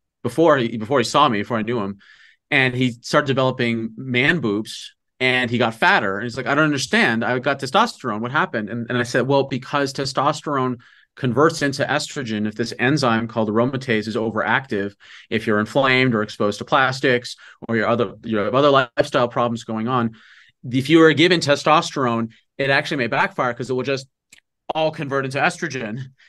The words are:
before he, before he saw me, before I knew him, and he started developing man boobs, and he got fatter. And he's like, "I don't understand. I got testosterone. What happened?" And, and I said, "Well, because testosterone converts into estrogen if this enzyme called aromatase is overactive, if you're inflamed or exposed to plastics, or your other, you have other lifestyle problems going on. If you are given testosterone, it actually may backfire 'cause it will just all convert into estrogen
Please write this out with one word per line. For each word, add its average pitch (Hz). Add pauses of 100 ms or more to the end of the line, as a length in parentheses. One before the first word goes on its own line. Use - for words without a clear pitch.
(240)
before 151
he, 117
before 110
he 113
saw 147
me, 107
before 110
I 107
knew 117
him, 98 (540)
and 131
he 127
started 147
developing 123
man 139
boobs, 110 (240)
and 127
he 120
got 113
fatter. 131
And 110
he's 120
like, 131
"I 131
don't 147
understand. 143
I 120
got 139
testosterone. 135
What 120
happened?" 131
And, 117
and 123
I 120
said, 120
"Well, 139
because 135
testosterone 139 (380)
converts 147
into 139
estrogen 117
if 107
this 113
enzyme 120
called 110
aromatase 117
is 107
overactive, 107 (360)
if 110
you're 107
inflamed 127
or 107
exposed 104
to -
plastics, 135 (320)
or 113
your 104
other, 110 (100)
you 110
have 104
other 143
lifestyle 135
problems 117
going 110
on. 120 (580)
If 131
you 165
are 160
given 170
testosterone, 139 (280)
it 139
actually 143
may 120
backfire 135
'cause 123
it 127
will 127
just 135 (680)
all 160
convert 139
into 135
estrogen 135 (280)